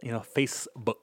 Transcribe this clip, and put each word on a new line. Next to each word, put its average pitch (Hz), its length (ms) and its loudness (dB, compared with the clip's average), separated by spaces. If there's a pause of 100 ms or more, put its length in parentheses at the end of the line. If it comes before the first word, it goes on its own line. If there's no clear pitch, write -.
you 123 80 -4
know, 113 100 0
Facebook. - 840 0